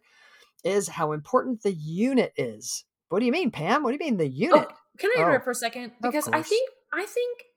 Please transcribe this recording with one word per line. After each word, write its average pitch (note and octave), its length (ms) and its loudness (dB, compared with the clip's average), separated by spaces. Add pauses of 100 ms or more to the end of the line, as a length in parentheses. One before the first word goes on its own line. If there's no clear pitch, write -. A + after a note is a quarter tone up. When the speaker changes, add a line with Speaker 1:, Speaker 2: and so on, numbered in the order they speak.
(640)
Speaker 1:
is G3 240 0
how D#3+ 240 -2
important A#3 520 -2
the G3+ 100 2
unit F3+ 640 0
is. A2+ 480 -6 (240)
What F#3 100 0
do B3 60 2
you A#3 60 2
mean, D#4+ 200 0
Pam? G#3+ 320 0
What A#3+ 80 0
do - 20 -2 (100)
you D#4+ 80 -4
mean G#3+ 60 2
the D#3+ 100 2
unit? A3 420 4
Speaker 2:
Oh, - 60 -18 (220)
can G4+ 200 0
I A#4 40 4
interrupt C#4+ 220 4
Speaker 1:
Oh, - 20 -16
Speaker 2:
for B3+ 60 -2
a A#3+ 40 -4
second? A#3+ 300 -6
Speaker 1:
of A3+ 60 -14 (100)
Speaker 2:
Because C4 260 -2
I A3+ 40 -4
Speaker 1:
course. D#4 180 -2
Speaker 2:
think, A#4+ 200 2 (240)
I E4+ 120 -4
think A#4+ 340 -4 (180)